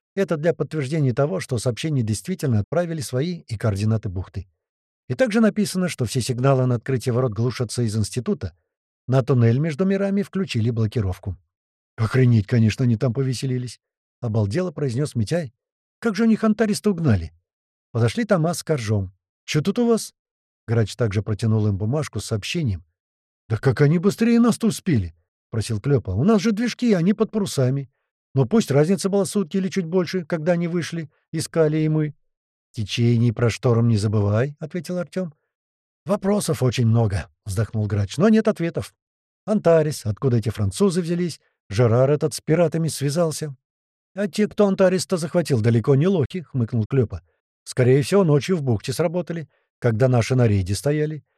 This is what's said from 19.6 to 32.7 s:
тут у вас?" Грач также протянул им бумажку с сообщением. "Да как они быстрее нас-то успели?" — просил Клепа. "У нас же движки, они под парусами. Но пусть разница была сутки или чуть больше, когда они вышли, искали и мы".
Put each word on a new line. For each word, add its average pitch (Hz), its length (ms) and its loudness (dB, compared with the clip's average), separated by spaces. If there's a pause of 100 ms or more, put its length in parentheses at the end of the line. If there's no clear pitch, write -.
тут 202 180 -2
у 240 80 2
вас?" 233 260 -2 (520)
Грач 113 300 0
также 107 260 0
протянул 110 460 0
им 101 100 0
бумажку 110 440 -4
с - 40 -14
сообщением. 110 600 -4 (640)
"Да 110 80 -2
как 131 240 0
они 147 180 4
быстрее 226 400 2
нас-то 233 280 2
успели?" — 117 460 -2 (360)
просил 107 320 -4
Клепа. 135 300 0
"У 98 120 0
нас 208 180 4
же 220 120 0
движки, 233 400 0
они 180 200 2
под 208 180 -2
парусами. 139 580 -2 (440)
Но 131 120 2
пусть 214 260 2
разница 156 380 2
была 196 160 0
сутки 196 320 -2
или 190 100 0
чуть 190 180 -4
больше, 180 380 -2
когда 165 300 -2
они 170 140 0
вышли, 165 420 -6 (240)
искали 156 460 0
и 156 100 0
мы". 151 260 -2 (560)